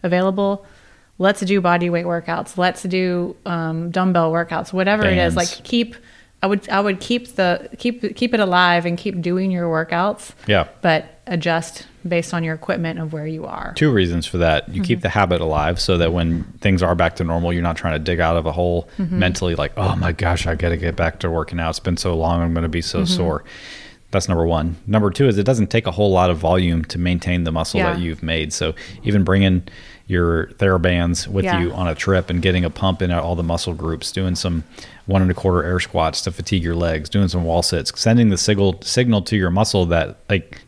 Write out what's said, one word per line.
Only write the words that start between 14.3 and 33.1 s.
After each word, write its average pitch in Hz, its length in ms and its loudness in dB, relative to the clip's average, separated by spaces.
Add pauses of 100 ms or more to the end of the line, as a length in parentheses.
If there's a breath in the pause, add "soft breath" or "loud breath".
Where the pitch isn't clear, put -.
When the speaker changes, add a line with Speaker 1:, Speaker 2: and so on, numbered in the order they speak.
Speaker 2:
that. 80 300 2
You 98 140 -4
keep 95 160 0
Speaker 1:
Mm-hmm. 87 40 -12
Speaker 2:
the 101 60 0
habit 90 320 2
alive 80 400 0
so 92 180 2
that 82 140 2
when 82 320 0 (160)
things 95 220 2
are 87 120 4
back 85 220 0
to 90 80 -4
normal, 85 280 0
you're 87 120 0
not 82 120 0
trying 82 180 -2
to 76 40 0
dig 85 220 0
out 82 160 4
of 80 100 0
a 80 60 -2
hole 87 360 0 (100)
Speaker 1:
Mm-hmm. 170 200 -2
Speaker 2:
mentally, 92 380 0
like, 73 200 -2
"Oh 92 200 0
my 87 160 0
gosh, 85 340 -2
I 82 80 0
gotta 85 220 -2
get 85 180 -2
back 82 260 -2
to 87 100 -2
working 82 280 -4
out. 82 120 -2
It's 80 100 -6
been 87 160 -2
so 90 200 -2
long. 85 260 0
I'm 85 120 0
gonna 82 140 0
be 82 140 -4
so - 180 -6
Speaker 1:
Mm-hmm. 92 60 0 (100)
Speaker 2:
sore." 85 280 -2 (680 loud breath)
That's 95 160 0
number 82 180 2
one. 82 300 0 (100)
Number 104 240 2
two 139 160 2
is 110 100 4
it 104 80 2
doesn't 107 240 2
take 113 200 0
a - 20 -4
whole 98 220 2
lot 90 180 4
of 85 80 0
volume 85 480 2
to - 120 -8
maintain 87 440 0
the 82 80 -2
muscle 80 300 -2
Speaker 1:
Yeah. 87 140 0
Speaker 2:
that 87 60 -4
you've 82 220 -6
made. 80 300 -2
So 80 220 -2 (280 loud breath)
even 101 220 2
bringing 95 400 4 (420 loud breath)
your 85 400 2 (120)
TheraBands 87 680 2
with 95 180 0
Speaker 1:
Yeah. 87 160 0
Speaker 2:
you 87 120 -2
on 90 160 -2
a 78 60 -2
trip 92 360 0
and 87 100 0
getting 90 240 2
a 82 60 -2
pump 95 320 -2
in 90 80 0